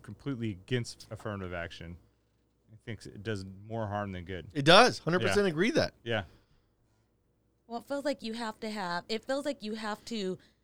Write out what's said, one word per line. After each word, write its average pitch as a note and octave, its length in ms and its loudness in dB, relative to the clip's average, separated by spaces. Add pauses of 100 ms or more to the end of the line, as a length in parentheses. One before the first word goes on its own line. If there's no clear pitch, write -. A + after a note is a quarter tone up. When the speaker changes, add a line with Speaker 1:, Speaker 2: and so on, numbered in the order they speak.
Speaker 1:
completely A#2 480 -6
against A2+ 600 -4
affirmative G2 420 -6
action. E2+ 440 -8 (720)
He A2 160 -20
thinks G#2+ 220 -12
it C#2 160 -16
does G2+ 200 -4 (240)
more A2 200 -4
harm G2+ 240 -2
than F2+ 140 -8
good. F2 280 -8
Speaker 2:
It C#3+ 100 -2
does. F3 360 10
Hundred E3+ 220 2
percent G3 260 4
Speaker 1:
Yeah. F3 40 2
Speaker 2:
agree F3+ 200 2
that. E3+ 220 2 (100)
Speaker 1:
Yeah. A2 200 0 (1400)
Speaker 3:
Well, A#3 120 -6
it G#3+ 80 -14
feels C#4 180 -2
like C#4 180 0
you A3 100 -4
have A3+ 280 -6
to A3 80 -4
have, F3+ 400 -2
it A3 160 -2
feels C#4 200 0
like C#4+ 180 -2
you G#3+ 100 -4
have G#3+ 320 -6
to F#3 320 -4 (260)